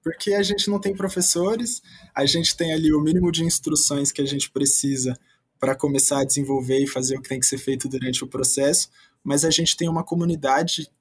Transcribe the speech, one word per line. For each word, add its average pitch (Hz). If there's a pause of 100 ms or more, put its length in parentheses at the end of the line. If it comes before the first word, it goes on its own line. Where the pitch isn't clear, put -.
porque 196
a 202
gente 196
não 202
tem 196
professores, 196 (340)
a 139
gente 160
tem 165
ali 156
o 151
mínimo 175
de 160
instruções 147
que -
a 139
gente 139
precisa 135 (460)
pra 131
começar 139
a -
desenvolver 135
e 139
fazer 131
o 131
que -
tem 131
que 123
ser -
feito 135
durante 127
o -
processo, 139 (320)
mas 143
a 165
gente 160
tem 170
uma 165
comunidade 170 (120)